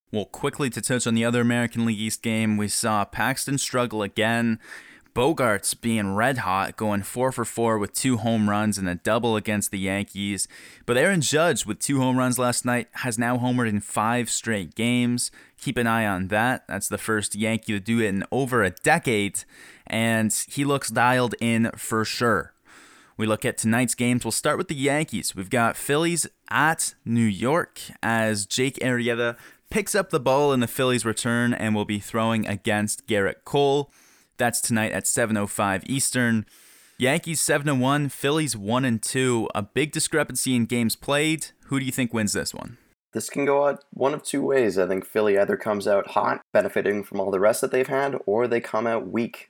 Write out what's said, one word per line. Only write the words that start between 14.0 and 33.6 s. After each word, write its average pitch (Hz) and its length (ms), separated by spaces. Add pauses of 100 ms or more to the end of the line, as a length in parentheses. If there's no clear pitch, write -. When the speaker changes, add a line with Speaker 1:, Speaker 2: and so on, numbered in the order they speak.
Speaker 1:
straight 101 440
games. 120 560 (300)
Keep 139 160
an 120 100
eye 113 200
on 95 220
that. 113 400
That's 98 200
the 101 100
first 107 360
Yankee 110 380
to 101 80
do 113 200
it 110 60
in 98 260
over 123 300
a 92 80
decade, 110 720 (420)
and 113 480 (140)
he 143 160
looks 139 240
dialed 123 500
in 113 380
for 110 280
sure. 110 500 (640)
We 110 80
look 107 200
at 113 100
tonight's 117 380
games. 123 320
We'll 113 60
start - 260
with 185 100
the 170 60
Yankees. 139 600
We've 95 140
got 117 300
Phillies 165 480 (240)
at 147 440 (120)
New 117 180
York 113 560 (220)
as 110 420
Jake 131 360
Arrieta 120 580 (320)
picks 208 240
up 196 160
the 156 100
ball 135 320
in 131 80
the 120 60
Phillies' 123 400
return 120 480
and 110 200
will 104 120
be 104 120
throwing 113 480
against 104 600
Gerrit 101 400
Cole. 143 440 (460)